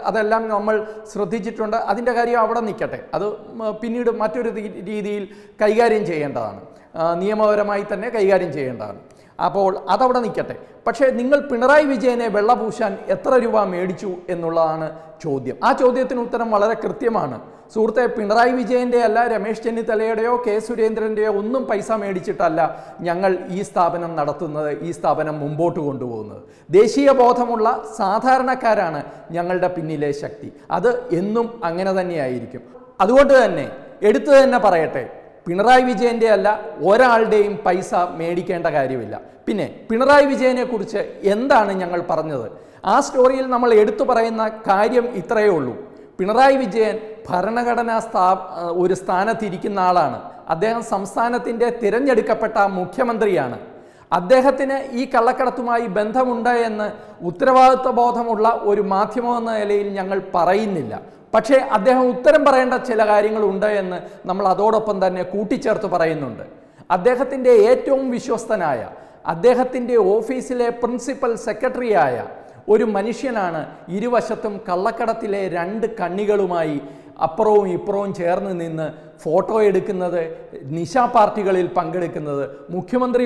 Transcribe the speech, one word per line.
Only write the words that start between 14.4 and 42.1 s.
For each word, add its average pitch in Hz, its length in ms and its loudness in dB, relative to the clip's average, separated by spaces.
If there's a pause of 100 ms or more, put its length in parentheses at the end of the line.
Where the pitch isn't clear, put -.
ചോദ്യം. 135 340 -6 (100)
ആ 247 40 4 (100)
ചോദ്യത്തിന് 254 440 2
ഉത്തരം 233 300 -4
വളരെ 208 280 2
കൃത്യമാണ്. 185 540 -4 (380)
സുഹൃത്തെ, 220 300 2 (120)
പിണറായി 226 420 2
വിജയൻ്റെ 247 480 0
അല്ല, 214 120 2 (140)
രമേശ് 214 320 -4
ചെന്നിത്തലയുടെയോ 226 680 -2 (140)
കെ 208 80 0 (120)
സുരേന്ദ്രൻ്റെയോ 220 640 -2 (100)
ഒന്നും 240 300 -2
പൈസ 202 200 -4 (120)
മേടിച്ചിട്ടല്ല 175 580 -2 (480)
ഞങ്ങൾ 185 220 0 (260)
ഈ 196 120 -4
സ്ഥാപനം 170 520 -2
നടത്തുന്നത്, 147 500 -4 (180)
ഈ - 100 -4
സ്ഥാപനം 156 440 -2
മുമ്പോട്ട് 156 460 -2
കൊണ്ടുപോകുന്നത്. 113 540 -10 (360)
ദേശീയ 269 320 4 (100)
ബോധമുള്ള 240 480 2 (320)
സാധാരണക്കാരാണ് 220 1000 0 (340)
ഞങ്ങളുടെ 175 400 0
പിന്നിലെ 156 340 -4 (120)
ശക്തി. 139 280 -12 (280)
അത് 208 120 2 (300)
എന്നും 220 280 -2 (220)
അങ്ങനെ 190 300 -2
തന്നെയായിരിക്കും. 131 640 -6 (400)
അതുകൊണ്ട് 269 300 6 (100)
തന്നെ 165 240 -2 (420)
എടുത്തു 277 300 2
തന്നെ 247 260 4
പറയട്ടെ, 156 380 2 (440)
പിണറായി 233 420 6
വിജയൻ്റെ 233 460 2
അല്ല, 196 120 2 (420)
ഒരാളുടെയും 220 600 4 (140)
പൈസ 180 240 0 (300)
മേടിക്കേണ്ട 170 460 -4 (120)
കാര്യമില്ല. 123 360 -4 (320)
പിന്നെ 190 200 -2 (240)
പിണറായി 277 420 6
വിജയനെക്കുറിച്ച് 247 680 -2 (320)
എന്താണ് 226 380 2 (100)
ഞങ്ങൾ 175 180 -4 (100)